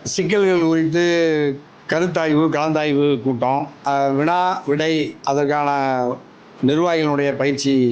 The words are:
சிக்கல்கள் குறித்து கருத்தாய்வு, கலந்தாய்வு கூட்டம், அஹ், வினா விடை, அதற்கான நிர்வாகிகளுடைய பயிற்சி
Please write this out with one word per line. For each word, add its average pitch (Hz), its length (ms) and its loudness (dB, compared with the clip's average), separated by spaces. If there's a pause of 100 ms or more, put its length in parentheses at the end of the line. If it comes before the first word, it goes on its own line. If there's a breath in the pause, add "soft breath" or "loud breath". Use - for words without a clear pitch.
சிக்கல்கள் 185 580 0
குறித்து 160 420 2 (840)
கருத்தாய்வு, 160 640 0
கலந்தாய்வு 147 720 0
கூட்டம், 131 460 -2 (180)
அஹ், 139 300 0
வினா 180 500 0
விடை, 151 580 -2
அதற்கான 143 460 0 (960)
நிர்வாகிகளுடைய 147 720 0
பயிற்சி 139 360 -2 (180)